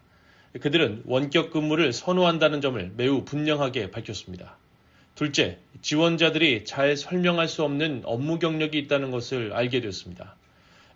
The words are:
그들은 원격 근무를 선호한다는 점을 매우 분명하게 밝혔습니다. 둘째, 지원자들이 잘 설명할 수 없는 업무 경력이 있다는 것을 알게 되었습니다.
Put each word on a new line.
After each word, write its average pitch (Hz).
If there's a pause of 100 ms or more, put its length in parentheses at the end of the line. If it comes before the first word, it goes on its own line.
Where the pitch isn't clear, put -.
(600)
그들은 139
원격 143
근무를 156
선호한다는 160
점을 113
매우 127
분명하게 143
밝혔습니다. - (560)
둘째, 143 (220)
지원자들이 160
잘 143
설명할 175
수 160
없는 143
업무 143
경력이 156
있다는 139
것을 120
알게 123
되었습니다. 95 (600)